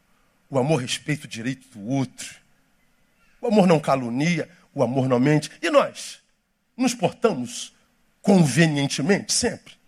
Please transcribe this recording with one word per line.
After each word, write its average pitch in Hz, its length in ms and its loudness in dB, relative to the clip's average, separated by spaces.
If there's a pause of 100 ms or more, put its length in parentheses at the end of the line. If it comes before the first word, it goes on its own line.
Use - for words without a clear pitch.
(500)
O 139 80 -2
amor 131 240 0
respeita - 420 -6
o 131 40 -20
direito 117 420 -10
do 101 180 -14
outro. - 480 -6 (1040)
O 240 60 -8
amor 208 200 4
não 165 140 4
calunia. 139 680 -2 (240)
O 135 80 -2
amor 127 260 0
não 123 100 2
mente. 147 320 2 (120)
E 339 80 -2
nós? 226 500 0 (560)
Nos 247 160 0
portamos - 840 -4 (460)
convenientemente 156 1120 2
sempre? - 420 -4 (140)